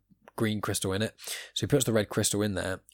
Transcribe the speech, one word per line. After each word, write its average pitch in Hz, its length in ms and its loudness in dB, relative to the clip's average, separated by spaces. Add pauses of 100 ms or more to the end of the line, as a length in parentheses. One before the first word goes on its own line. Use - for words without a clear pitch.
(360)
green 107 260 0
crystal 98 320 -2
in 101 80 -2
it. - 120 -4 (380)
So - 140 -2
he - 0 -
puts 123 180 4
the 120 80 2
red 107 160 4
crystal 104 320 0
in 104 140 0
there, 92 260 -4 (140)